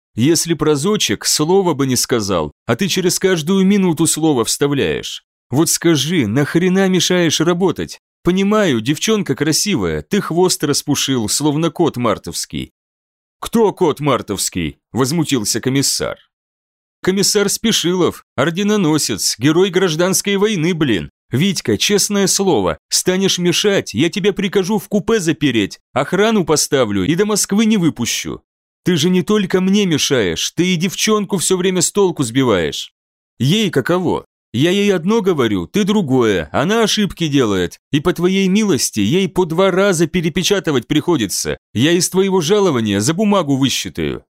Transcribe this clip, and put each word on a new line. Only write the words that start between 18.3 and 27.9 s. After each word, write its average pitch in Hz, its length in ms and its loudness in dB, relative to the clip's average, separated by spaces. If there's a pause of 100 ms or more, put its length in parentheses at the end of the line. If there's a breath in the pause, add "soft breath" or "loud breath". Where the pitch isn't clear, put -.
орденоносец, 160 1000 0
герой 160 320 2
гражданской 185 680 0
войны, 190 360 0
блин. 117 360 0 (200)
Витька, 135 480 0
честное 202 500 0
слово, 113 500 0 (120)
станешь 185 500 0
мешать, 175 560 0
я 151 140 2
тебя 196 220 -2
прикажу 196 460 -2
в - 100 -6
купе 220 320 0
запереть, 131 600 0 (120)
охрану 185 540 0
поставлю 127 580 0
и 139 120 2
до 202 100 2
Москвы 208 400 0
не 220 120 4
выпущу. 120 680 -2 (400)